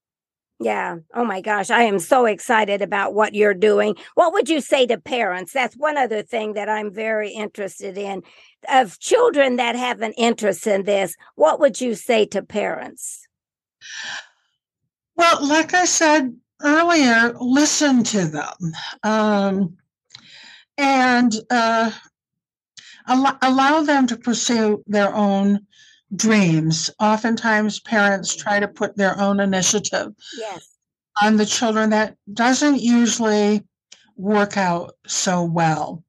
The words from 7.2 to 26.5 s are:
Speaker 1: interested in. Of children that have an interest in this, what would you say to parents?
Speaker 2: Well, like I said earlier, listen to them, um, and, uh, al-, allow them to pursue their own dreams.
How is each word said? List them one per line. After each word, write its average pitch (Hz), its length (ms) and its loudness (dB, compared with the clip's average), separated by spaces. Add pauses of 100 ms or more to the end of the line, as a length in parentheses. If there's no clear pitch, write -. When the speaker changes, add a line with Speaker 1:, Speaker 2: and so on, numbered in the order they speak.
Speaker 1:
interested 202 640 -12
in. 196 260 -10 (460)
Of 247 300 2
children 285 580 2
that 233 180 -2
have 247 260 -6
an 220 120 -6
interest 226 520 0
in 196 180 0
this, 190 340 -2 (180)
what 302 240 4
would 269 220 2
you 247 120 -2
say 214 340 0
to 196 140 -6
parents? - 840 -10 (1900)
Speaker 2:
Well, 339 280 2
like 311 280 0
I 359 120 2
said 302 500 2 (260)
earlier, 285 800 4
listen 269 680 2
to 196 200 0
them, 160 480 -6 (300)
um, 202 720 0 (1000)
and, 254 560 2 (160)
uh, 226 420 0 (1160)
al-, 269 340 2
allow 269 400 4
them 285 260 2
to 233 100 -6
pursue 220 720 0
their 202 260 0
own 202 520 0 (500)
dreams. 165 760 2 (100)